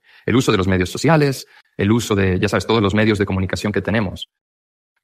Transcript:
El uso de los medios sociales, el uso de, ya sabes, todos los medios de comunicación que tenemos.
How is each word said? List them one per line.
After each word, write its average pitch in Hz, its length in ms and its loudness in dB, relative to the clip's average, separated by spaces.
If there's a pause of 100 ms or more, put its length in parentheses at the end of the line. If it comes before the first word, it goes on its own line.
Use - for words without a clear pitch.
(280)
El 104 80 0
uso 131 160 2
de 104 80 2
los 92 80 0
medios 92 240 0
sociales, 143 560 0 (300)
el 101 160 2
uso 113 240 0
de, 95 240 0
ya 104 80 0
sabes, 101 180 -2
todos 110 160 2
los 98 120 0
medios 107 240 2
de 101 80 0
comunicación 95 460 -4
que 98 100 -2
tenemos. 101 480 -4 (720)